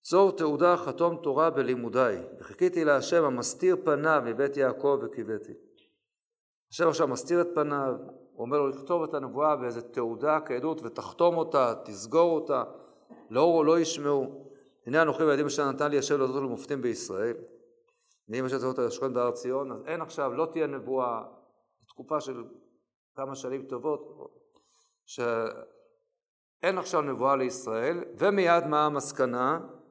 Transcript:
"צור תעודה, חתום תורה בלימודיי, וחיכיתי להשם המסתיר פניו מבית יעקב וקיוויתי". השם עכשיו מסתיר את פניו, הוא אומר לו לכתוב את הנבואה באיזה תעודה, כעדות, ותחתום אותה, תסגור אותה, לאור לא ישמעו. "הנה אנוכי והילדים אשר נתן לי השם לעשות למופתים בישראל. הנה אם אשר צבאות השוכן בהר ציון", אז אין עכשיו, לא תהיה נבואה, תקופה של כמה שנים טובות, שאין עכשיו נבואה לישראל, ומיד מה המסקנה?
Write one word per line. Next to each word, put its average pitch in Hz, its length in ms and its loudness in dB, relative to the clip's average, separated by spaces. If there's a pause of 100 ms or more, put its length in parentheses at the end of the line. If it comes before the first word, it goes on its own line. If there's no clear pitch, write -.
"צור 190 300 6
תעודה, 170 460 4
חתום 165 460 0
תורה 151 260 2
בלימודיי, 120 720 0 (160)
וחיכיתי 175 460 0
להשם 147 380 4
המסתיר 139 600 2
פניו 151 420 2
מבית 139 320 0
יעקב 139 440 2
וקיוויתי". 110 520 -8 (1160)
השם 170 160 2
עכשיו 156 200 2
מסתיר 170 340 0
את 170 140 2
פניו, 143 400 0 (380)
הוא 120 120 -8
אומר 135 120 0
לו 143 100 2
לכתוב 160 360 -2
את 156 100 -6
הנבואה 143 420 0
באיזה 120 260 -6
תעודה, 120 640 -2
כעדות, 156 380 -4
ותחתום 170 540 0
אותה, 143 360 2 (120)
תסגור 123 500 2
אותה, 139 280 -2 (640)
לאור 156 360 4
לא 165 140 6
ישמעו. 143 720 -2 (340)
"הנה 143 160 4
אנוכי 156 220 2
והילדים 147 220 4
אשר 139 260 0
נתן 143 200 0
לי 143 60 2
השם 139 220 0
לעשות 131 160 0
למופתים 135 460 -4
בישראל. 113 540 -2 (920)
הנה 110 120 -6
אם 131 60 -2
אשר 131 140 -2
צבאות 131 200 -2
השוכן 123 340 -2
בהר 123 180 0
ציון", 127 400 -4
אז 131 140 -12
אין 165 160 -8
עכשיו, 147 320 -4
לא 160 180 -2
תהיה 165 160 -2
נבואה, 123 560 -4 (680)
תקופה 143 320 -6
של 123 220 -10 (760)
כמה 135 180 -8
שנים 135 300 -8
טובות, 131 680 -8 (760)
שאין - 1700 -6
עכשיו 180 240 0
נבואה 135 340 2
לישראל, 127 680 -2 (140)
ומיד 170 500 4
מה 151 180 2
המסקנה? 135 720 0 (320)